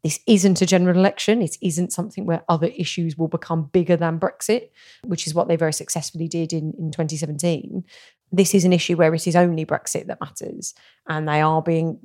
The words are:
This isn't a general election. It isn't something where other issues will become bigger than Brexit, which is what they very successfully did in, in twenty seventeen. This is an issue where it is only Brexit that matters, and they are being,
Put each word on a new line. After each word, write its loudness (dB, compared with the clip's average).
This -4
isn't 4
a 2
general 4
election. 2
It -4
isn't -2
something -6
where -2
other 2
issues -6
will 0
become -4
bigger 2
than -2
Brexit, -4
which -6
is -4
what 0
they 2
very 0
successfully -6
did -4
in, -4
in -6
twenty -4
seventeen. -4
This 4
is 6
an 6
issue 2
where 6
it -4
is 2
only 4
Brexit -4
that -10
matters, -12
and -4
they 2
are 2
being, -2